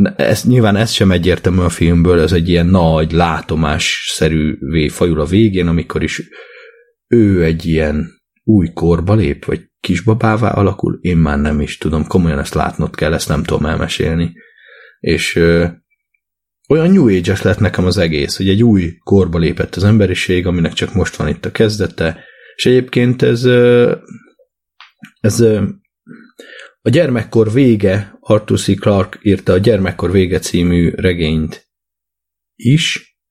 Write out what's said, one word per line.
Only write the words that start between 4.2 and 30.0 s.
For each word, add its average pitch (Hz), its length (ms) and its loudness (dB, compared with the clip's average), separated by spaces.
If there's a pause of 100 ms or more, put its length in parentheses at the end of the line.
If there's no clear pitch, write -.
fajul 85 320 -2
a 76 60 -2
végén, 95 420 0
amikor 82 360 -2
is - 260 -8 (800)
ő 101 360 2
egy 80 220 -2
ilyen 76 560 -2 (220)
új 101 300 2
korba 85 400 0
lép, 85 320 -2
vagy - 220 -6 (120)
kisbabává 110 720 0
alakul, - 500 -2
én 87 160 0
már 73 220 0
nem 73 220 -2
is - 160 -8
tudom, 78 300 -4
komolyan 82 320 0
ezt - 140 -8
látnod - 420 -4
kell, 80 180 -2
ezt 73 140 -6
nem 76 160 -2
tudom - 220 -4
elmesélni. 80 680 -4 (640)
És, - 360 -4
ö, 85 300 2 (1040)
olyan 160 220 2
New 185 160 4
Age-es 95 340 0
lett 95 180 0
nekem - 260 0
az 90 120 0
egész, 80 400 -2
hogy 95 120 -2
egy 101 140 2
új 95 400 2
korba 90 340 2
lépett - 380 -2
az 87 80 -4
emberiség, 92 640 0
aminek 87 280 -2
csak - 200 -6
most - 220 -2
van - 120 -4
itt - 180 -6
a 110 60 -8
kezdete, 92 720 -4 (320)
és - 100 -6
egyébként 123 560 0
ez, 123 220 0
ö, 123 520 4 (1200)
ez, 101 200 -2
ö, 107 240 2 (1200)
a - 80 -2
Gyermekkor 120 640 0
vége, 104 680 0
Arthur 107 400 0
C. 98 200 -2
Clarke 98 420 0
írta 98 320 0
a 92 40 4
Gyermekkor 95 540 0